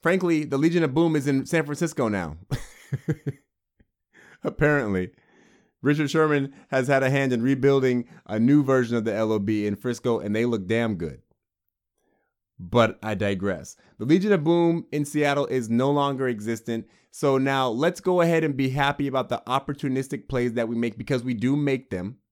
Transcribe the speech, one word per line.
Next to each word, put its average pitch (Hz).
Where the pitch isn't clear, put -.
Frankly, 170
the 135
Legion 165
of 135
Boom 160
is 139
in 135
San 160
Francisco 147
now. 87
<laughs> -
Apparently. 117
Richard 147
Sherman 147
has 131
had 135
a 131
hand 135
in 117
rebuilding 127
a 110
new 143
version 127
of 113
the 110
L 110
O 107
B 104
in 101
Frisco, 120
and 104
they 113
look 113
damn 110
good. 80
But 110
I 107
digress. 95
The -
Legion 185
of 165
Boom 170
in 147
Seattle 143
is 120
no 123
longer 139
existent. 110
So 139
now 135
let's 135
go 180
ahead 165
and 143
be 131
happy 143
about 131
the -
opportunistic 135
plays 123
that 113
we 117
make, 117
because 120
we 127
do 123
make 139
them. 95